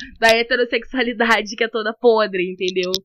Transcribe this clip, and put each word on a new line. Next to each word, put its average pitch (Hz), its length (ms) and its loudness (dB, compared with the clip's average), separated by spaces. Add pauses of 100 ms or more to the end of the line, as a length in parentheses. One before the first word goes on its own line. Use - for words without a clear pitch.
(200)
da 226 160 4
heterossexualidade 233 1200 -2
que 233 80 -2
é 226 60 0
toda 220 240 -4
podre, 202 580 2
entendeu? 185 400 -4 (140)